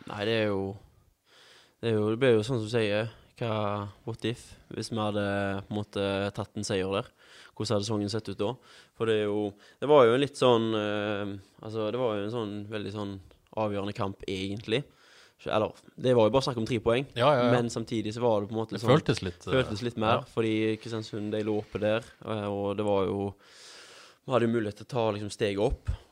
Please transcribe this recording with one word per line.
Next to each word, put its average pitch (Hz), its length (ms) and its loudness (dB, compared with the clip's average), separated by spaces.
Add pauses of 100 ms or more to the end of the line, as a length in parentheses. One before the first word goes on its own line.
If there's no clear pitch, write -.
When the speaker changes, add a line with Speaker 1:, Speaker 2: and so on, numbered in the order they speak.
Speaker 1:
Nei, - 160 -6
det 113 180 0
er 107 60 2
jo, 98 280 -2 (1040)
det 117 100 -2
er 110 60 2
jo, 107 140 2
det 113 100 0
blir 127 160 6
jo 107 60 4
sånn 117 180 -2
som 110 80 -4
du - 20 -10
sier, 110 380 0 (300)
hva, 104 500 -2 (160)
what 113 200 -8
if, 117 180 -4 (280)
hvis - 220 -8
vi 117 60 -4
hadde 104 240 0 (440)
på - 60 -10
en 104 80 -2
måte 98 540 -2
tatt 107 220 -6
en 107 80 -6
seier 95 280 0
der? 107 160 -2 (480)
Hvordan 113 200 -2
hadde 101 100 0
sesongen 104 240 -2
sett 110 180 -6
ut 95 100 -8
da? 104 140 0 (420)
For 113 120 -4
det 110 160 2
er - 20 0
jo, 104 280 -2 (280)
det 127 80 -4
var 143 180 10
jo 113 80 8
en 131 60 4
litt 139 180 -2
sånn, 117 360 6
eh, 104 580 -2 (300)
altså, 107 280 -4
det 117 80 -4
var 117 200 0
jo 101 80 -4
en 107 100 -6
sånn 107 160 -4 (160)
veldig 104 240 -6
sånn 101 240 -6 (400)
avgjørende 104 400 -2
kamp, 98 320 -4
egentlig. 101 560 -2 (600)
Eller, 104 280 0 (260)
det 127 160 2
var 113 140 8
jo - 20 -2
bare 131 160 4
snakk 123 120 -4
om 113 80 -2
tre 123 120 0
poeng, 117 260 2 (120)
Speaker 2:
Ja, 127 180 4
ja, 123 120 4
ja. 123 40 4
Speaker 1:
men 123 180 2
samtidig 113 460 -4
så 117 80 -8
var 110 200 4
det 101 60 -6
på 110 60 -8
en 110 80 -2
måte 107 140 -8
Speaker 2:
Det 107 40 -6
Speaker 1:
sånn, 117 140 4
Speaker 2:
føltes 139 280 2
litt, 92 260 -6
eh, 92 80 2
Speaker 1:
føltes 120 260 0
litt 120 160 -6
mer, 110 220 2
Speaker 2:
ja. 131 100 -14
Speaker 1:
fordi 110 480 0
Kristiansund, 110 540 -8
de 107 100 -2
lå 107 160 0
oppe 104 220 -6
der, 107 240 0 (200)
eh, 107 220 -4
og 101 300 -2
det 107 100 -2
var 98 200 2
jo, 98 280 -2 (880)
vi - 80 -8
hadde 117 140 4
jo 113 80 2
mulighet 107 240 -2
til 110 80 -18
å - 60 -14
ta 120 180 0
liksom 104 240 -4
steget 101 240 -2
opp, - 320 0 (220)